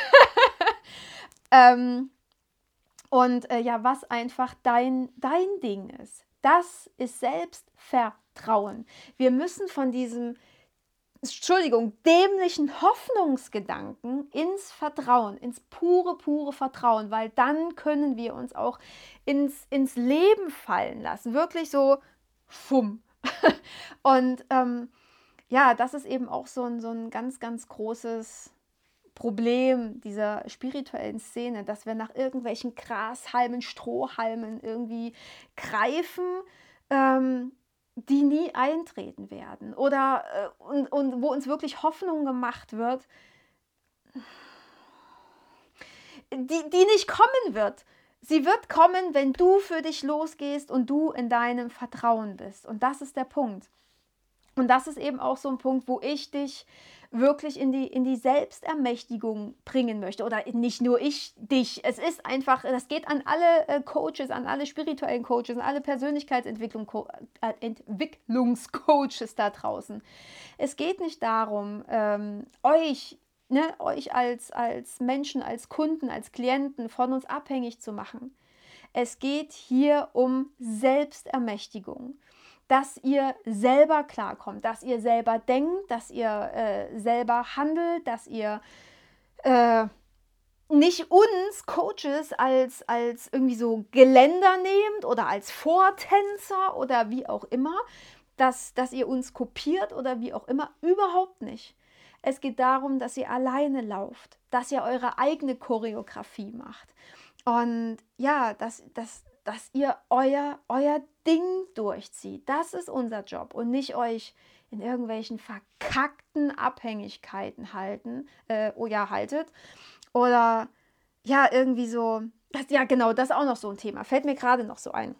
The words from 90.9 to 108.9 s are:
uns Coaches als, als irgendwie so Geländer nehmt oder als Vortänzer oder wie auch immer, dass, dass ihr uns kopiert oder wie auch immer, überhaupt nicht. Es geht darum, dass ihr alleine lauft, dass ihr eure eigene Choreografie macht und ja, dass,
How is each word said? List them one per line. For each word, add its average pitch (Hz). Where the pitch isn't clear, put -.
uns 403
Coaches -
als, 262
als 240
irgendwie 254
so 226
Geländer 285
nehmt 392
oder 233
als 202
Vortänzer 392
oder 247
wie 254
auch 208
immer, 285
dass, 262
dass 254
ihr 254
uns 254
kopiert 320
oder 254
wie 240
auch -
immer, 269
überhaupt 370
nicht. -
Es 269
geht 262
darum, 262
dass 247
ihr 269
alleine 262
lauft, 208
dass 247
ihr 254
eure 247
eigene 277
Choreografie 214
macht -
und 233
ja, 254
dass, -